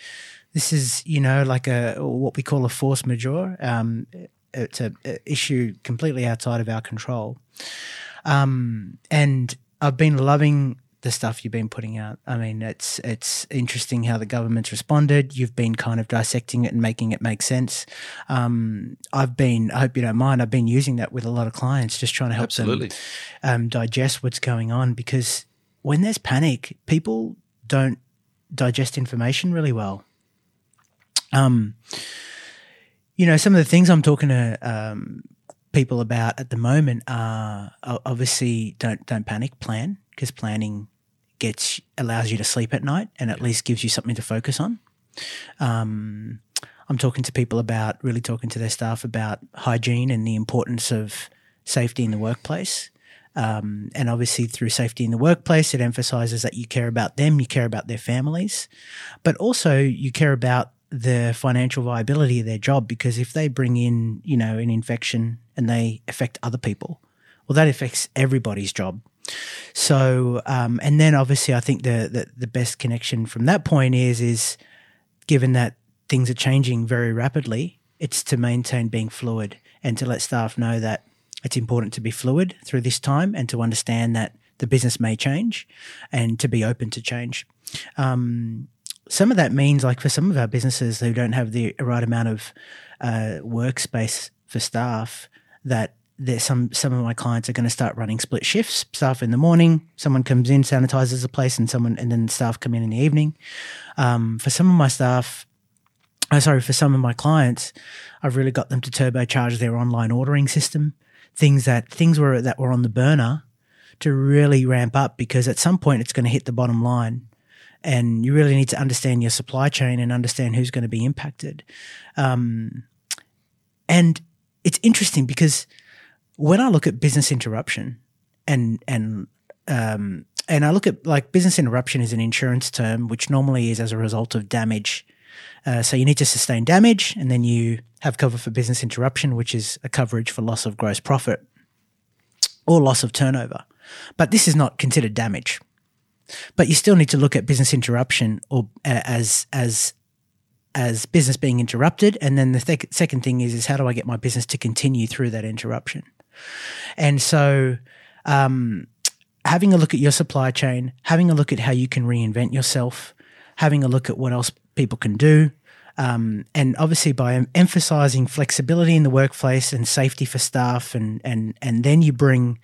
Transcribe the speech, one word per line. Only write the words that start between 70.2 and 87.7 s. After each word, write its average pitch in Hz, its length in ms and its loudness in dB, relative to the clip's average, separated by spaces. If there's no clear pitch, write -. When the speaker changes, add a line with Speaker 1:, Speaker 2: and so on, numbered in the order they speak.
Speaker 1:
um, 120 360 -2
and 147 180 4
then 156 140 8
obviously 135 400 2
I 120 60 2
think - 220 -2
the, 117 280 0
the, 117 160 -4
the 120 100 -8
best 120 320 -4
connection 117 480 -4
from 117 200 -2
that 165 180 2
point 131 300 4
is, 123 260 2
is 120 360 -2
given 131 260 4
that 120 240 2
things 127 220 2
are 123 40 -2
changing 123 520 0
very 117 260 0
rapidly, 127 680 -4
it's - 260 -6
to 135 120 -2
maintain 120 520 0
being 110 200 -4
fluid 110 500 -6
and 113 160 -2
to 131 80 -6
let 120 160 -4
staff 117 340 -4
know 117 240 -2
that 110 260 -4
it's 131 120 -4
important 113 380 -2
to - 60 -10
be 110 100 -6
fluid 156 440 -2
through 127 160 -4
this 120 180 -2
time 165 360 0
and 131 140 -4
to 117 140 -4
understand 117 540 0
that 110 200 -4
the 131 80 -4
business 123 320 2
may 110 160 0
change 170 540 -2
and 113 300 -2
to 135 80 0
be 113 160 0
open 117 260 -4
to 113 120 -12
change. 120 440 -8